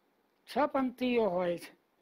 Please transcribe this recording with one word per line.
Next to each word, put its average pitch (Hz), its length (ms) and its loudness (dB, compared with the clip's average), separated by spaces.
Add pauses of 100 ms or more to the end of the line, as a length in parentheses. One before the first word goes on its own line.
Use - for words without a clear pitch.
(440)
છ - 140 -6
પંક્તિઓ 254 720 0
હોય 175 300 0
છે. - 180 -18 (260)